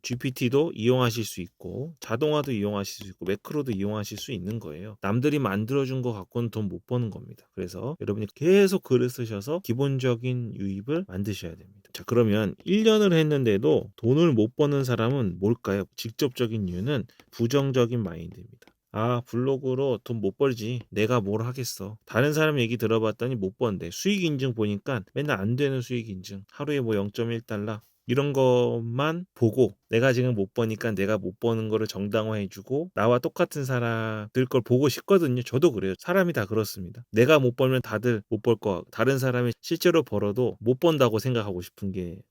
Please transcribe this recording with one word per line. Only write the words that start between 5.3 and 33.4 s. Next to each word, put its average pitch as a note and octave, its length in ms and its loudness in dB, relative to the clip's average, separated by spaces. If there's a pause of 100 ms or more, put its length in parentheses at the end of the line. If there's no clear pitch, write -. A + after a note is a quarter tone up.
만들어준 B2+ 640 0
거 B2 100 -2
갖고는 A2 380 -4
돈 A2 120 -4
못 F2+ 240 -6
버는 B2 240 -2
겁니다. - 440 -16
그래서 F#2+ 460 -8
여러분이 G#2 340 -4
계속 F#3+ 500 4
글을 B2 260 2
쓰셔서 A#2 540 -6
기본적인 B2 920 -2
유입을 G#2+ 520 -4
만드셔야 F#2+ 460 -6
됩니다. E2 280 -20 (100)
자, - 140 -14
그러면 A2 480 2 (100)
일 G#3 200 2
년을 G#3+ 280 4
했는데도 C#3+ 840 2
돈을 D3+ 360 4
못 A2 240 2
버는 C#3+ 280 2
사람은 A#2 540 0
뭘까요? G2+ 460 0 (120)
직접적인 A2+ 720 -2
이유는 G2+ 360 -2 (260)
부정적인 B2 720 0
마인드입니다. E2+ 560 -10 (340)
아, A#2+ 340 -2
블로그로 C3 800 -2
돈 A#2 160 -6
못 G2 160 -2
벌지. A#2+ 440 -2 (100)
내가 A2+ 300 2
뭘 G#2 220 0
하겠어. A#2 640 -8
다른 C3+ 280 2
사람 D#3 260 2
얘기 A#2 180 0
들어봤더니 A2 580 0
못 F#2+ 240 -4
번대. F2+ 340 -2
수익 G3 320 0
인증 C3+ 300 -2
보니까 G#2+ 480 -2 (120)
맨날 C#3+ 260 -2
안 B2 160 0
되는 C3+ 240 0
수익 A#2+ 280 -6
인증. G2 420 -12
하루에 C#3+ 300 -4
뭐 A2+ 160 0
영점일 A2+ 460 -2
달러. G#2+ 400 -6 (240)
이런 C#3 260 2
것만 B2+ 1000 0
보고 A2+ 420 4 (160)
내가 A#2+ 220 4
지금 B2+ 200 0
못 G2 200 -2
버니까 A2+ 380 -2
내가 G2+ 260 0
못 F#2 200 -8
버는 A2+ 300 0
거를 G#2+ 180 0
정당화해주고 G#2+ 1080 -4
나와 A#2 240 4
똑같은 D#3 480 -2